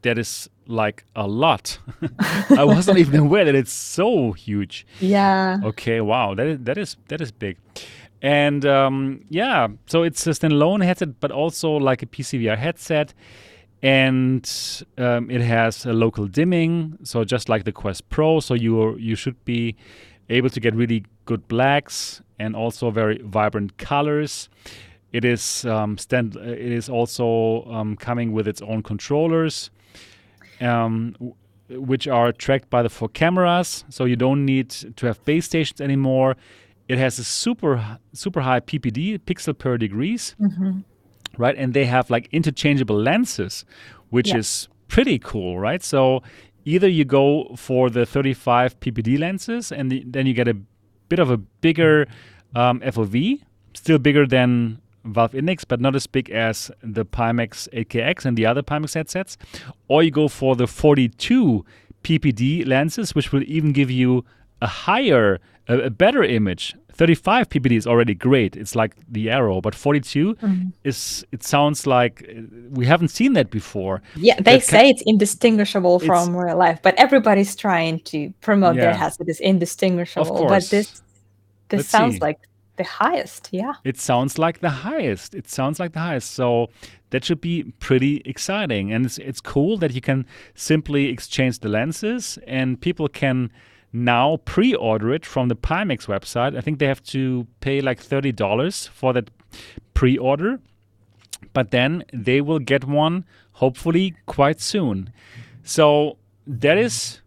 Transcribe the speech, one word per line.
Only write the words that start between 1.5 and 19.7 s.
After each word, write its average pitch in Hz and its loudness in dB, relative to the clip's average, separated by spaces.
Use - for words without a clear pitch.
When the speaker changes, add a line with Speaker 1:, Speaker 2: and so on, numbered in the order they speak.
Speaker 1:
<laughs> - -2
I 269 6
wasn't 180 6
even 151 6
aware 160 4
that 143 4
it's 131 0
so 175 0
huge. 101 -6
Speaker 2:
Yeah. 190 2
Speaker 1:
Okay, 113 -2
wow. 107 0
That 117 -2
is, 156 -4
that 127 -4
is, 202 -8
that 160 -8
is 120 -8
big. 98 -8
And, 143 2
um, 135 2
yeah, 180 0
so 165 2
it's 165 -4
a - 0
standalone 160 2
headset, 175 -2
but 143 -4
also, 156 -2
like, 135 0
a - -14
P - -14
C - -6
V 113 0
R 107 0
headset. 151 -4
And, 131 2
um, 120 0
it 123 -2
has 113 0
a 120 -4
local 113 0
dimming, 165 0
so 117 -2
just 110 -4
like 110 0
the 107 -4
Quest - -8
Pro, 156 2
so 131 -4
you, 113 0
you 113 -6
should - -10
be 117 -4